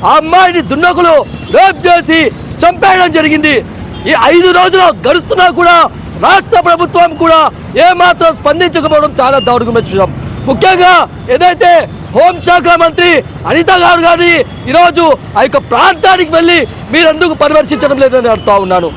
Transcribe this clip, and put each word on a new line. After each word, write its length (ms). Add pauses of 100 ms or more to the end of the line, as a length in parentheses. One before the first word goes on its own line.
ఆ 120
అమ్మాయిని 440
దుండగులు 540 (420)
రేప్ 300
చేసి 320 (420)
చంపేయడం 500
జరిగింది. 440 (540)
ఈ 40 (100)
ఐదు 280
రోజులు 580
గడుస్తున్నా 400
కూడా 400 (320)
రాష్ట్ర 380
ప్రభుత్వం 560
కూడా 340 (400)
ఏమాత్రం 460
స్పందించకపోవడం 840
చాలా 200
దారుణమైన 460
విషయం. 260 (340)
ముఖ్యంగా 480 (400)
ఏదైతే 380 (440)
హోంశాఖ 640
మంత్రి 440 (240)
అనిత 240
గారు 300
గాని 320 (360)
ఈరోజు 480 (200)
ఆ 40
యొక్క 160
ప్రాంతానికి 760
వెళ్ళి 360 (240)
మీరెందుకు 420
పరామర్శించడం 640
లేదని 320
అడుగుతా 260 (100)
ఉన్నాను. 300